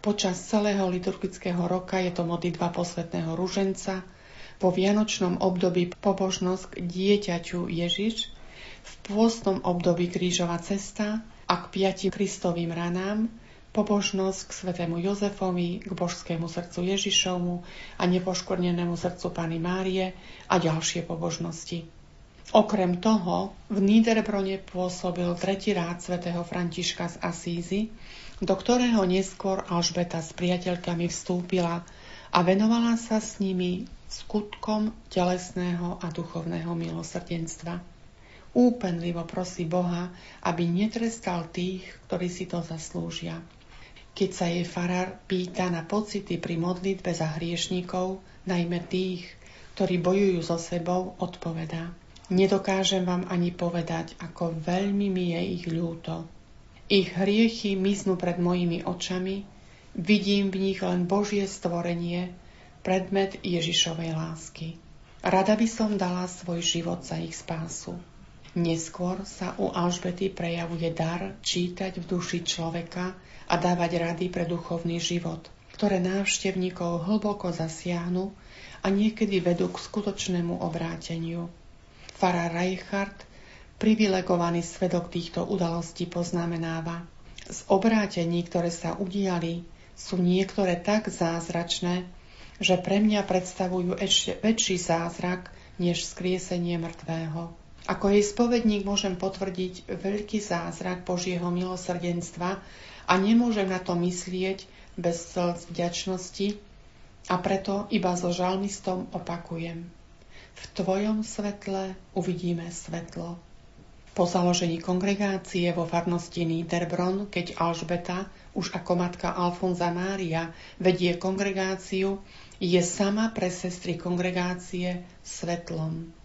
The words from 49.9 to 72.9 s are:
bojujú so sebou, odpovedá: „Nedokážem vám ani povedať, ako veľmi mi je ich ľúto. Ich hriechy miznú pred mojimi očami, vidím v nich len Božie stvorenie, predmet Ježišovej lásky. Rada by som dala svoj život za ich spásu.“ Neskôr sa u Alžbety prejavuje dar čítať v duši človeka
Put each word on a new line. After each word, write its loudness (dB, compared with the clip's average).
bojujú 4
so 0
sebou, -2
odpovedá: -4
„Nedokážem 4
vám 0
ani 0
povedať, -2
ako -4
veľmi 2
mi 2
je 0
ich -8
ľúto. -4
Ich 6
hriechy 4
miznú 2
pred 0
mojimi 2
očami, -4
vidím 4
v 0
nich 0
len 2
Božie 2
stvorenie, -2
predmet 2
Ježišovej 0
lásky. -8
Rada 6
by 6
som 2
dala 0
svoj -4
život 0
za -6
ich -6
spásu.“ -6
Neskôr -2
sa -6
u 0
Alžbety 0
prejavuje -2
dar -2
čítať -2
v -6
duši -2
človeka -4